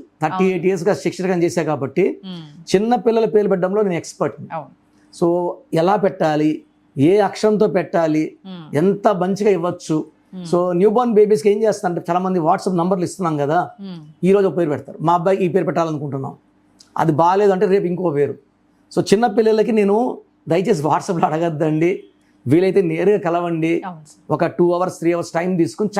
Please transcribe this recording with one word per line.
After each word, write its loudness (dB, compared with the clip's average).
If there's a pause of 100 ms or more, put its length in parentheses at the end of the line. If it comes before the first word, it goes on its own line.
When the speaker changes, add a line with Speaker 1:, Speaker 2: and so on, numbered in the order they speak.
(220)
Speaker 1:
థర్టీ 0
ఎయిట్ 0
Speaker 2:
అవును. -2
Speaker 1:
ఇయర్స్‌గా 0
శిక్షకం -2
చేశా 0
కాబట్టి, -2
Speaker 2:
Hmm. -6
Speaker 1:
చిన్న 2
పిల్లల 0
పేర్లు 2
పెట్టడంలో 0
నేను 0
ఎక్స్‌పర్ట్‌ని. -6
Speaker 2:
అవును. -14 (420)
Speaker 1:
So, 0 (200)
ఎలా 2
పెట్టాలి, -2 (360)
ఏ 4
అక్షరంతో 2
పెట్టాలి, -2 (100)
Speaker 2:
Hmm. -12
Speaker 1:
ఎంత 2
మంచిగా 0
ఇవ్వచ్చు. -2 (320)
Speaker 2:
Hmm. -14
Speaker 1:
So, 0
న్యూ 4
బోర్న్ 0
బేబీస్‌కి 4
ఏం 0
చేస్తా 0
అంటే, -4
చాలా 0
మంది -2
WhatsApp 0
నంబర్లు 0
ఇస్తున్నాం -4
కదా, -2 (100)
Speaker 2:
Hmm. -14 (200)
Speaker 1:
ఈ 4
రోజు 4
ఒక -2
పేరు 0
పెడతారు. -8
"మా 2
అబ్బాయికి 0
ఈ 0
పేరు 0
పెట్టాలనుకుంటున్నాం," -4 (640)
అది 2
బాగాలేదు 2
అంటే, 0
రేపు 0
ఇంకో -2
పేరు. 0 (640)
So, 0
చిన్న 4
పిల్లలకి 0
నేను, 0 (300)
దయచేసి 0
WhatsApp-లో 0
అడగద్దండి, -2 (420)
వీలైతే 4
నేరుగా 2
కలవండి. -2
Speaker 2:
అవును -14
సార్. -12
Speaker 1:
ఒక 0
టూ 2
అవర్స్, -2
త్రీ 0
అవర్స్ -4
టైమ్ -2
తీసుకుని -2